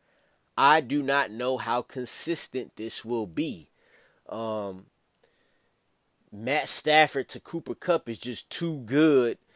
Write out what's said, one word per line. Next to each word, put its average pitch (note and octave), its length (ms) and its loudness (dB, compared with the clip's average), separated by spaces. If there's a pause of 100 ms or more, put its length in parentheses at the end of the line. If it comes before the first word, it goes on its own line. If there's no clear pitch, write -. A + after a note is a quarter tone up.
(580)
I C#3+ 240 8
do C#3 200 -2
not C3+ 300 0
know B2 260 -2
how A#2 240 -2
consistent B2+ 920 -6
this A2 300 -8
will A2+ 220 -4
be. F#2+ 420 -6 (580)
Um, G#2 580 -8 (1500)
Matt C3 360 -4
Stafford D3+ 640 4
to A#2 100 -10
Cooper B2 360 -10
Kupp E3 340 -2
is A2+ 80 -6
just - 320 -10
too D#3+ 320 -6
good, C3 560 4 (180)